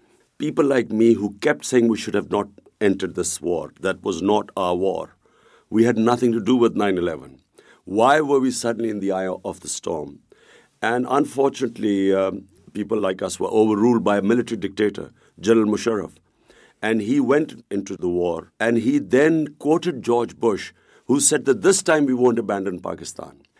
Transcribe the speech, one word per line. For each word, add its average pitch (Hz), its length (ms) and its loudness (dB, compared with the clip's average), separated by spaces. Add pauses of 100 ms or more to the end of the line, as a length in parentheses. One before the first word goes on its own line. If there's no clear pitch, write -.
(380)
People 151 260 -2
like 135 260 0
me 113 240 4
who 101 260 -2
kept - 240 -2
saying 120 240 2
we 110 80 2
should - 180 -8
have 101 160 -4
not 104 180 -2 (320)
entered 95 360 0
this 87 240 -6
war, 78 400 -6
that 92 240 -4
was 87 180 -4
not 104 340 0
our 90 200 0
war. 90 400 -4 (540)
We 110 140 4
had 117 120 4
nothing 120 360 2
to 113 80 -2
do 104 140 2
with 117 220 2
nine 101 200 0
eleven. 69 440 -6 (440)
Why 120 360 4
were 143 180 2
we 127 140 0
suddenly 117 380 -4
in 104 100 -6
the 98 100 -2
eye 95 160 -4
of 92 340 -8
the - 80 -14
storm? 76 520 -8 (600)
And 123 280 -2
unfortunately, 120 1080 0
um, 95 340 -2 (240)
people 107 280 -4
like 95 220 -2
us 95 180 -6
were 95 80 -2
overruled 107 560 2
by 101 140 2
a 98 40 0
military 117 360 0
dictator, 98 520 -4 (300)
General 110 260 4
Musharraf. 104 460 -2 (680)
And 110 200 -2
he 117 180 -2
went 139 520 0
into 101 260 -6
the 90 140 -4
war, 87 500 -4
and 117 160 2
he 123 220 0
then 147 600 2
quoted 156 440 -2
George 117 340 -2
Bush, - 360 -2 (340)
who 139 140 2
said 139 240 0
that 123 180 2
this 185 200 4
time 156 240 2
we 127 80 0
won't 120 240 4
abandon 98 420 -4
Pakistan. - 600 -12 (200)